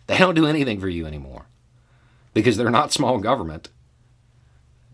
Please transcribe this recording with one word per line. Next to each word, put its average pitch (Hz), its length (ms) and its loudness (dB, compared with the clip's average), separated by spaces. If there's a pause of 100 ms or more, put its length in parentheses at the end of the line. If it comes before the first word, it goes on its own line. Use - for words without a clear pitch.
They 98 140 0
don't 185 160 4
do 160 100 4
anything 139 340 0
for 95 80 -4
you 85 200 -4
anymore 69 400 -14 (880)
because 110 180 2
they're 117 140 0
not 127 240 2
small 127 240 2
government, 95 520 -4 (1200)